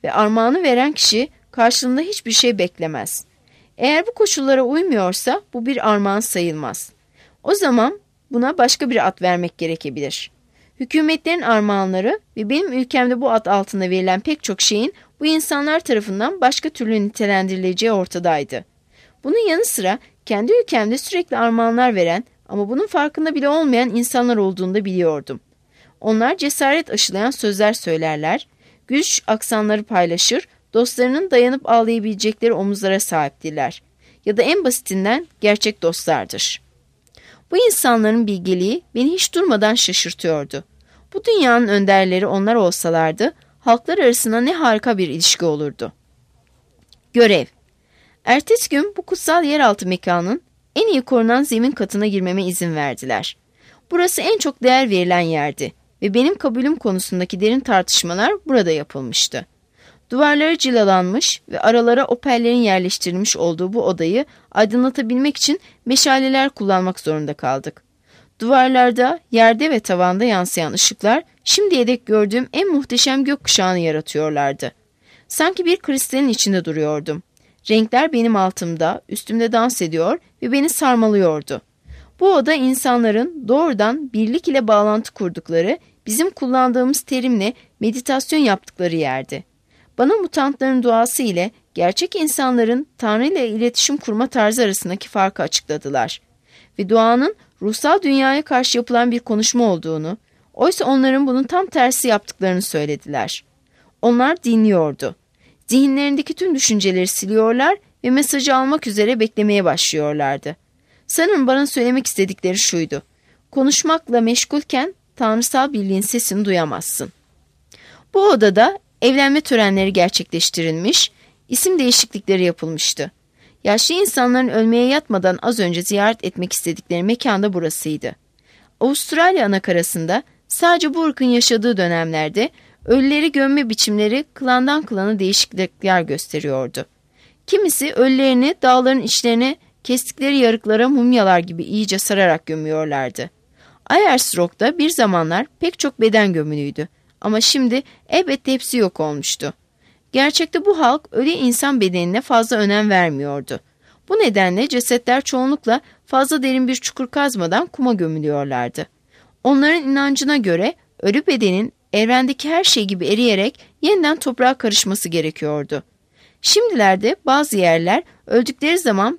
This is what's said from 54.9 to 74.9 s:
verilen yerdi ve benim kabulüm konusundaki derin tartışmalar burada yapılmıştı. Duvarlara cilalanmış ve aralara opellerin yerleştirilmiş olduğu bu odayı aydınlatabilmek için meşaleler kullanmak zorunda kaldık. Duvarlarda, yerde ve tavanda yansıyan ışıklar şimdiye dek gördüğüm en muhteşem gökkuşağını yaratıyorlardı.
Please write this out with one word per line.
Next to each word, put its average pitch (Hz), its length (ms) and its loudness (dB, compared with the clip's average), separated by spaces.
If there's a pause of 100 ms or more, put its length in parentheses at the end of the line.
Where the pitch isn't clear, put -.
verilen 180 300 2
yerdi 147 520 -4 (300)
ve 196 120 -2
benim 269 200 2
kabulüm 277 420 -2
konusundaki 185 640 -4
derin 220 200 0
tartışmalar 190 720 0 (140)
burada 233 240 2
yapılmıştı. 135 760 -4 (640)
Duvarlara 294 480 2
cilalanmış 202 920 2
ve - 120 -8
aralara 233 460 4
opellerin 240 500 0
yerleştirilmiş 190 800 0
olduğu 175 360 -2
bu 226 100 -2
odayı 180 420 0 (280)
aydınlatabilmek 247 840 0
için 311 240 -2 (260)
meşaleler 269 640 2
kullanmak 185 500 -2
zorunda 151 340 -4
kaldık. 135 500 -6 (560)
Duvarlarda, 254 800 4 (100)
yerde 226 400 4
ve 240 100 0
tavanda 180 440 0
yansıyan 180 480 -2
ışıklar 220 500 0 (220)
şimdiye 359 420 2
dek 247 200 -2
gördüğüm 214 460 0
en 370 200 0
muhteşem 269 520 0
gökkuşağını 190 540 0
yaratıyorlardı. 156 920 -2 (560)